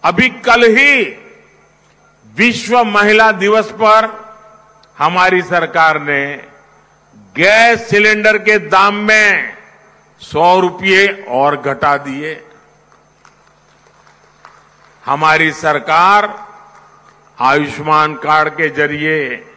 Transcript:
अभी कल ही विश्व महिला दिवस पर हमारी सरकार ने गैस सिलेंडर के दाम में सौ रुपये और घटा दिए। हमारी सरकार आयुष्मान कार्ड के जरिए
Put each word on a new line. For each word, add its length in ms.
अभी 240
कल 340
ही 560
विश्व 480
महिला 480
दिवस 380
पर 600
हमारी 440
सरकार 600
ने 440
गैस 540
सिलेंडर 480
के 200
दाम 360
में 640
सौ 400
रुपये 680
और 280
घटा 400
दिए। 500
हमारी 460
सरकार 960
आयुष्मान 760
कार्ड 340
के 200
जरिए 800